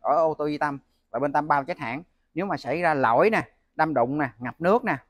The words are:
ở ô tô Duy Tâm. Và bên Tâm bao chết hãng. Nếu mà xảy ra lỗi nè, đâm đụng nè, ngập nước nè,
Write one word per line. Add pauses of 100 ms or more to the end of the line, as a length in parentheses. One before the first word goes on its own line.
ở
ô
tô
Duy
Tâm. (320)
Và
bên
Tâm
bao
chết
hãng. (320)
Nếu
mà
xảy
ra
lỗi
nè, (280)
đâm
đụng
nè,
ngập
nước
nè, (140)